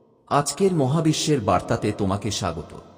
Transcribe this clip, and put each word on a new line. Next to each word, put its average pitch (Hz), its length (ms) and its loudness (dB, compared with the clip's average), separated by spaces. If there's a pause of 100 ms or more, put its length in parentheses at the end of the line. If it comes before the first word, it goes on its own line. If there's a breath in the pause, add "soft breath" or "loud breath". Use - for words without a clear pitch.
(280)
আজকের 160 460 0
মহাবিশ্বের 151 680 2
বার্তাতে 101 520 0
তোমাকে 101 380 -2
স্বাগত। 82 420 -6 (240)